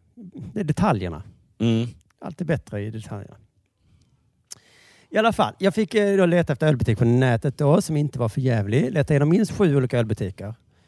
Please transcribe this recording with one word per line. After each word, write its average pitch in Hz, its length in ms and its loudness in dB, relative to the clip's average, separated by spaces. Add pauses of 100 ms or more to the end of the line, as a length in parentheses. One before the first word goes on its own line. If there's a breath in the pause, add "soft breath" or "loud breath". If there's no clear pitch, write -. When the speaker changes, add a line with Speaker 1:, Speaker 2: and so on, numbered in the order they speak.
(540)
Speaker 1:
Det 214 60 -6
är 196 40 -4
detaljerna. 107 580 -2 (360)
Speaker 2:
Mm. 113 300 0 (320)
Speaker 1:
Allt - 200 -12
är 180 40 -6
bättre 143 380 -4
i 107 80 -8
detaljerna. 107 460 -14 (1700 soft breath)
I 202 80 0
alla 220 140 4
fall, 123 260 0
jag 190 160 0
fick, 220 200 -2
eh, 202 220 2
då 185 100 4
leta 170 260 2
efter 147 140 -2
ölbutik 117 320 2
på 123 60 2
nätet 123 540 2
då, 147 240 4
som 160 140 -4
inte 147 220 -2
var 120 100 -2
för 135 120 -4
jävlig. 127 520 0
Leta 156 220 0
igenom 143 140 2
minst 185 240 2
sju 160 240 2
olika 127 220 0
ölbutiker. 104 560 -6 (340)